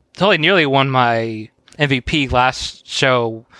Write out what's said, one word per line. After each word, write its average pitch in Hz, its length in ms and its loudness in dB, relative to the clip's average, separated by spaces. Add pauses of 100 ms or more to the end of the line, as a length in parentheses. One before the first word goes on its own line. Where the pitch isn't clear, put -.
(140)
Tully 185 240 2
nearly 165 280 2
won 135 240 2
my 113 600 -2 (280)
M 147 120 0
V 131 120 0
P 143 260 -2
last 127 600 -2
show 117 580 -2 (140)